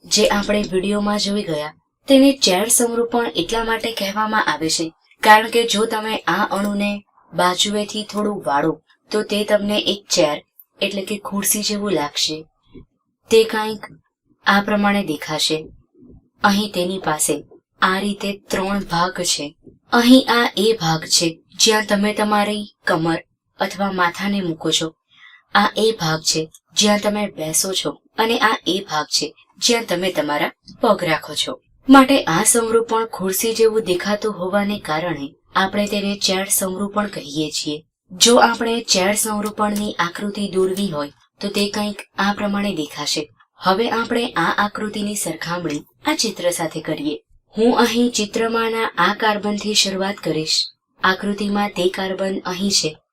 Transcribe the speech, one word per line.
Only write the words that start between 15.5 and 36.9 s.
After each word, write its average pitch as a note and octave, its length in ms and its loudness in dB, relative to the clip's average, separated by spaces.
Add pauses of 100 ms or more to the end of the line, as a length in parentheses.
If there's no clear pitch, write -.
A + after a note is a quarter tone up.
અહીં G#3 300 2
તેની F#3 260 -2
પાસે D#3 360 -2 (460)
આ F#3+ 200 2
રીતે G3+ 300 -4 (200)
ત્રણ G3 340 -2
ભાગ F3+ 380 -2
છે. - 240 -2 (460)
અહીં B3 360 8
આ A#3+ 180 2 (100)
એ G#3+ 160 2
ભાગ D#3+ 340 0
છે, - 220 2 (300)
જ્યાં G#3+ 280 2
તમે G#3 260 2
તમારી G#3 520 0 (220)
કમર E3 340 0 (380)
અથવા G3 340 -2
માથાને F#3 500 -2
મૂકો D#3+ 280 -4
છો. D#3+ 180 -2 (680)
આ G3+ 220 4
એ G#3+ 160 2
ભાગ D#3+ 300 -2
છે, D#3+ 200 -2 (320)
જ્યાં G#3 260 4
તમે G#3 220 0 (140)
બેસો D#3+ 360 -2
છો. F3+ 180 -2 (280)
અને A3+ 200 2
આ A3 180 2 (100)
એ F3 140 -2
ભાગ D3+ 260 -4
છે, - 220 -2 (300)
જ્યાં A#3 280 2
તમે F3+ 240 -2
તમારા D3+ 420 -2 (280)
પગ G3+ 240 2
રાખો D#3 300 -4
છો. C#3 180 -4 (360)
માટે C4+ 360 10
આ F3+ 200 0
સમરૂપણ A#3+ 640 2
ખુરશી - 480 -2
જેવું A3 280 4
દેખાતું G3+ 500 -2
હોવાને G3 460 -2
કારણે D#3 500 -4 (260)
આપણે G3 320 0
તેને G3+ 300 -2
ચેર F#3+ 300 0
સમરૂપણ G3+ 600 -2